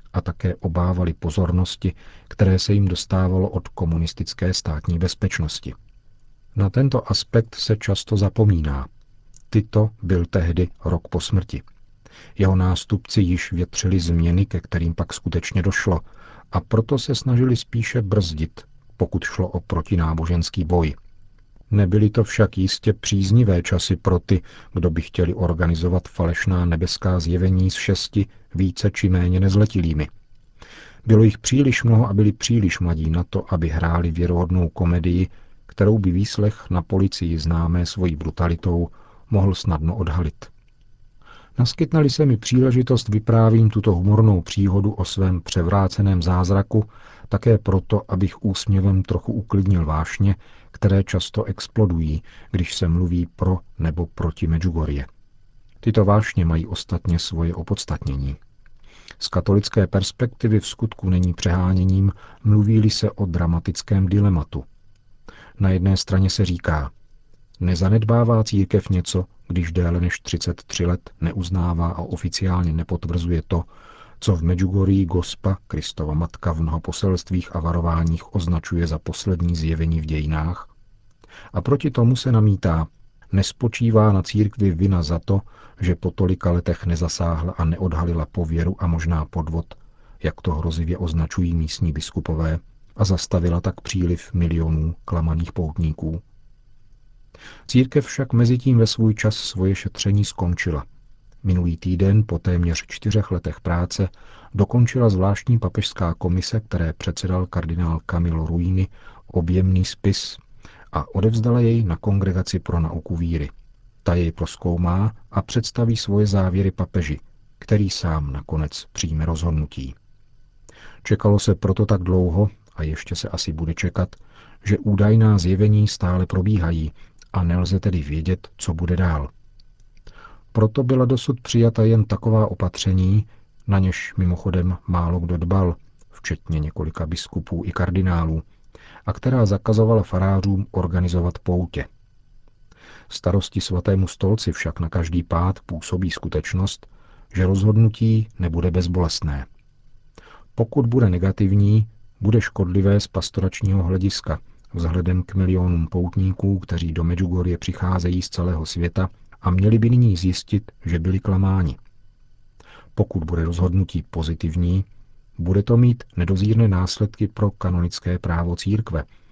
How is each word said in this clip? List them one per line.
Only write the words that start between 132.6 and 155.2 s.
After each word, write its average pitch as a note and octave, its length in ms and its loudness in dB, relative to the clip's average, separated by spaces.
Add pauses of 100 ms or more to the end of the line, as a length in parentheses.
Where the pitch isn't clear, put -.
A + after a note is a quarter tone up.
na G2 120 2
něž - 380 -2
mimochodem F2 600 0 (100)
málo F2 320 0
kdo E2+ 180 -2
dbal, F2 380 0 (340)
včetně - 500 -6
několika D#2 460 -6
biskupů E2+ 600 -8
i F#2 60 -4
kardinálů, F2 720 0 (640)
a G2+ 80 -4
která B2 320 2
zakazovala A2 580 2
farářům F#2+ 680 0
organizovat F2 680 -2
poutě. F2+ 480 -4 (1200)
Starosti F#2 520 -2
Svatému F#2+ 460 0
stolci - 440 -2
však - 280 -6
na E2 100 -4
každý E2+ 340 -2
pád F2+ 420 -2
působí F2+ 460 -4
skutečnost, - 760 -4 (460)
že F#2 120 0
rozhodnutí G#2+ 840 2 (120)
nebude E2+ 320 0
bezbolestné. E2+ 720 -2 (1120)
Pokud A#2+ 300 0
bude A#2 240 4
negativní, G2 800 2 (340)
bude G#2+ 200 4
škodlivé G2 580 2
z - 80 -4
pastoračního F#2+ 760 -2
hlediska, F#2 560 -2 (340)
vzhledem F2 500 0